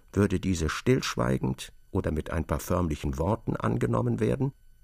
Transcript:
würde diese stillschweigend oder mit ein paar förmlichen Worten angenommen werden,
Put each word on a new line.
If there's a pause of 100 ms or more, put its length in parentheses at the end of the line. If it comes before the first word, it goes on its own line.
(120)
würde
diese
stillschweigend (200)
oder
mit
ein
paar
förmlichen
Worten
angenommen
werden, (320)